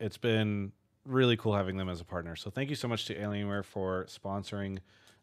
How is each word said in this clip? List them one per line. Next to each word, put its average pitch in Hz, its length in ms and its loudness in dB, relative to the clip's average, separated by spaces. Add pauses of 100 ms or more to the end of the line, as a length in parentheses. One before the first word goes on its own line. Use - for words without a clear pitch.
it's 104 160 -4
been 107 560 2 (320)
really 127 340 6
cool 110 160 2
having 95 240 2
them 95 100 -2
as 87 140 -4
a - 20 -10
partner. 85 320 -6
So - 140 -8
thank 139 200 -2
you 147 60 -2
so 123 100 -4
much 117 200 0
to 110 80 -4
Alienware 101 500 -2
for 92 440 -2
sponsoring 98 720 -4 (440)